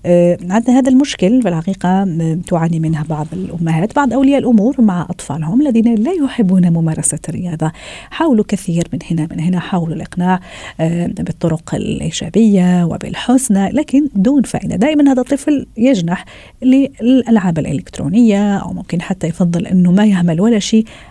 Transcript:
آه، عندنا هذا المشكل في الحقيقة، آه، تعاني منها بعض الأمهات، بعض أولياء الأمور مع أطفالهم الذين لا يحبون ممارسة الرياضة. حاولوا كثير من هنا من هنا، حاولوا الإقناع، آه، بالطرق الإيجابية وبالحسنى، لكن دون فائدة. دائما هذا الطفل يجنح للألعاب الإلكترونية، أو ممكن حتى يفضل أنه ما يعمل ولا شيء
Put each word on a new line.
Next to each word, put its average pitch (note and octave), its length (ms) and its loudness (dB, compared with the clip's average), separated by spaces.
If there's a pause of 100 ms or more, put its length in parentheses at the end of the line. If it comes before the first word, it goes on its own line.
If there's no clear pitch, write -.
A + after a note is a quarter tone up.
آه، F3 320 4 (120)
عندنا A#3 280 2
هذا C4+ 120 2
المشكل B3+ 520 2
في G#3 60 0
الحقيقة، F3 400 -2
آه، E3 500 0 (100)
تعاني E3 320 0
منها D#3 300 -2
بعض D3+ 220 -4
الأمهات، E3+ 640 -4
بعض C#4+ 160 0
أولياء C4+ 260 2
الأمور A#3+ 420 2
مع F#3 300 2
أطفالهم D#3+ 500 -4
الذين A#3 340 2
لا A#3 180 0
يحبون F#3+ 600 2
ممارسة D#3+ 460 -2 (100)
الرياضة. D#3+ 440 -6 (380)
حاولوا B3+ 380 0
كثير E3+ 440 -2
من F3 60 -6 (120)
هنا D#3+ 200 -2
من E3+ 100 -8
هنا، F3 200 0
حاولوا E3 340 -4
الإقناع، F3+ 460 -2 (400)
آه، E3+ 260 0
بالطرق - 680 -4
الإيجابية F3+ 1080 0
وبالحسنى، F#3+ 840 0
لكن C#4+ 440 0
دون A#3+ 280 2
فائدة. D#3+ 340 -6
دائما C#4+ 360 2
هذا B3+ 80 2
الطفل C#4 460 -2 (100)
يجنح G3 480 0 (380)
للألعاب A#3+ 960 2
الإلكترونية، G3+ 960 0
أو F#3 160 -6
ممكن F3 300 -6
حتى F#3 240 -4
يفضل E3+ 400 -2
أنه F3+ 260 4
ما G#3 180 4
يعمل F3 300 2
ولا A3 180 2
شيء A3 260 0 (260)